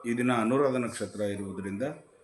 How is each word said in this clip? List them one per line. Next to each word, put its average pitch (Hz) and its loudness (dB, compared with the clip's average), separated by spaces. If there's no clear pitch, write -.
ಈ 117 0
ದಿನ 123 2
ಅನುರಾಧ 127 4
ನಕ್ಷತ್ರ 113 -4
ಇರುವುದರಿಂದ 98 -4